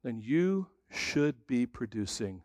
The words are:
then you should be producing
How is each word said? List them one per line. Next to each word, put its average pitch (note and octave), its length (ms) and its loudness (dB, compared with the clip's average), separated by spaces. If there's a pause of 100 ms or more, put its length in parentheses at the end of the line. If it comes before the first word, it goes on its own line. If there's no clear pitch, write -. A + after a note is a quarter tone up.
then A2+ 160 -4
you F3+ 460 2 (240)
should - 560 0
be B2 220 2
producing G#2 760 -6